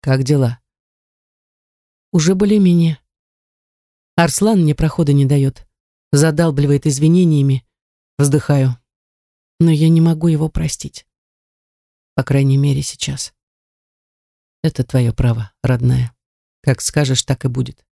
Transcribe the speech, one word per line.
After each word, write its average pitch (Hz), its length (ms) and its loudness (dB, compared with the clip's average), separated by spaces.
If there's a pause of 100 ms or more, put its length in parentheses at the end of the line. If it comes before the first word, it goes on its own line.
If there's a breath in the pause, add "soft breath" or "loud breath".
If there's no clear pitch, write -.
Как 135 240 -2
дела?» 127 360 0 (1500)
«Уже 175 220 2
более-менее. 185 640 2 (1160)
Арслан 185 460 0
мне 151 120 2
прохода 156 380 -2
не 139 140 2
дает, 135 420 -2 (440)
задалбливает 147 760 0
извинениями». 147 760 2 (540)
Вздыхаю. 139 580 0 (840)
«Но 165 100 4
я 160 180 2
не 165 120 4
могу 165 260 0
его 156 220 0
простить. - 580 -10 (1080)
По 131 100 -2
крайней 139 320 0
мере, 139 260 0
сейчас». - 500 -10 (1300)
«Это 151 200 -4
твое 120 320 -2
право, 113 380 -2 (100)
родная. 123 540 -2 (460)
Как 131 180 -2
скажешь, 131 420 -2
так - 220 -6
и 135 40 0
будет». 127 440 -8